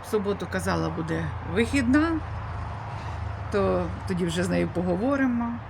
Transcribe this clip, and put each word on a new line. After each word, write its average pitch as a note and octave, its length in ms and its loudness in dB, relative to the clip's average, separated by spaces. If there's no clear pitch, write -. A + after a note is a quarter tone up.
В - 80 -8
суботу, G3 400 0
казала, F3 380 0
буде D#3+ 360 -2
вихідна, C#4 640 4
то F#3 340 2
тоді F3+ 180 0
вже E3+ 180 0
з F#3+ 60 0
нею F3 240 2
поговоримо. A#3 800 2